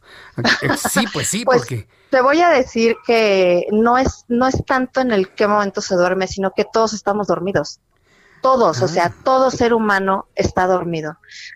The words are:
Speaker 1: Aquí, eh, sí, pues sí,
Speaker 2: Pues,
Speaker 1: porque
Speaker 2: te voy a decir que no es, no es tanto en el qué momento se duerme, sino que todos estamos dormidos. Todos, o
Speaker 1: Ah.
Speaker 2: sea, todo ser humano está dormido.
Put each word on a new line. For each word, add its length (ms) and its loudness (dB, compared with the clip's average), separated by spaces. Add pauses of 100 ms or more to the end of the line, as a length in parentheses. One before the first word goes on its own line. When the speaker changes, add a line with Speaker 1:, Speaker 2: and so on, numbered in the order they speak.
(360)
Speaker 1:
Aquí, 140 0 (120)
eh, 60 0 (220)
sí, 220 0
pues 160 -4
sí, 160 -4
Speaker 2:
Pues, 160 2
Speaker 1:
porque 280 -8 (220)
Speaker 2:
te 100 4
voy 220 4
a 80 4
decir 460 2 (100)
que 680 2
no 260 4
es, 300 -2
no 180 0
es 180 -2
tanto 360 -2
en 120 0
el 220 -2
qué 140 0
momento 320 0
se 160 -4
duerme, 300 0
sino 260 -4
que 120 0
todos 280 0
estamos 340 -4
dormidos. 540 -4 (600)
Todos, 420 2
o 20 0
Speaker 1:
Ah. 40 0
Speaker 2:
sea, 240 0 (120)
todo 260 2
ser 240 0
humano 600 0
está 320 -2
dormido. 520 -4 (380)